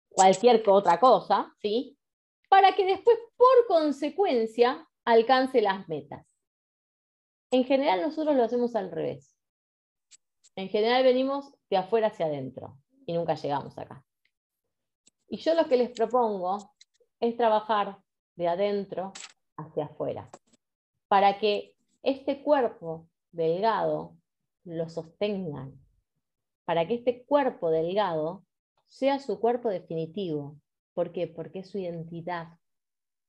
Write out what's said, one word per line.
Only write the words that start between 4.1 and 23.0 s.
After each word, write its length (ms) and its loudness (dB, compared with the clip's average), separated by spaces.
alcance 560 4
las 260 -2
metas. 380 -12
En 120 2
general, 360 0
nosotros 360 -2
lo 80 2
hacemos 320 -2
al 160 -6
revés. 440 -10
En 140 -10
general, 340 0
venimos 500 0
de 100 0
afuera 280 0
hacia 200 -4
adentro 520 -10
y 60 -6
nunca 220 -2
llegamos 420 -8
acá. 280 -16
Y 100 -12
yo 160 -2
lo 120 2
que 100 2
les 140 -2
propongo 680 -2
es 180 -2
trabajar 640 0
de 100 -4
adentro 680 -4
hacia 300 -8
afuera, 440 -10
para 320 4
que 360 -2
este 400 -4
cuerpo 640 -2